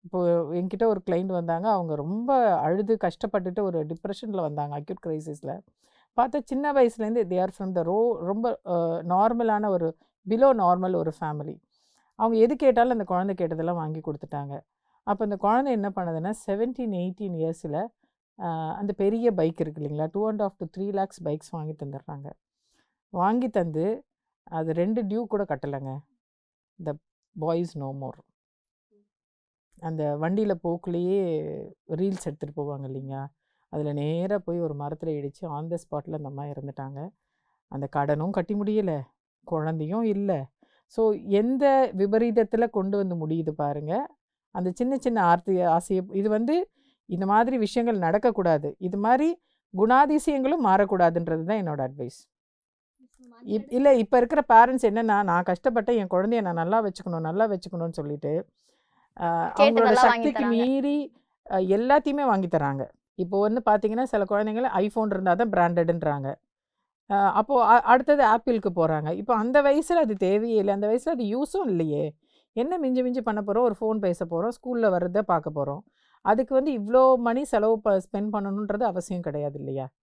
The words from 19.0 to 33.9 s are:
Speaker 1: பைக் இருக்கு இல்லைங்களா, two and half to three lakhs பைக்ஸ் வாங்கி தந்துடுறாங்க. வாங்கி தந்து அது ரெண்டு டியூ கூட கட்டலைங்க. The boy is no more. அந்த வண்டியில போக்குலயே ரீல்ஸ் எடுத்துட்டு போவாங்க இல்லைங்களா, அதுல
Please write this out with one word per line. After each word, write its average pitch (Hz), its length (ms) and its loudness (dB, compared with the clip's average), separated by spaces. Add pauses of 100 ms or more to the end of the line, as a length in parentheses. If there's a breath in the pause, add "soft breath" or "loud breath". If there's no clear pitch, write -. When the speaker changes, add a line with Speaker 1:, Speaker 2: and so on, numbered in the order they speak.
Speaker 1:
பைக் 165 280 0
இருக்கு 156 220 -6
இல்லைங்களா, 147 320 -4
two 208 140 -2
and 214 140 -4
half 196 160 -4
to 175 80 -10 (100)
three 196 140 -6
lakhs 196 340 -6
பைக்ஸ் 151 260 -6
வாங்கி 156 220 -10
தந்துடுறாங்க. 139 580 -12 (760)
வாங்கி 220 400 0
தந்து 175 560 -2 (380)
அது 160 300 -6
ரெண்டு 202 300 0
டியூ 214 240 -4
கூட 202 160 -2
கட்டலைங்க. 139 560 -8 (840)
The 151 80 -6 (480)
boy 165 200 0
is 170 180 -6
no 135 120 -8 (100)
more. - 300 -14 (1500)
அந்த 156 400 -4
வண்டியில 196 420 0
போக்குலயே 175 840 -2 (400)
ரீல்ஸ் 185 360 -4
எடுத்துட்டு 147 380 -10
போவாங்க 143 180 -8
இல்லைங்களா, 135 460 -10 (420)
அதுல 151 240 -6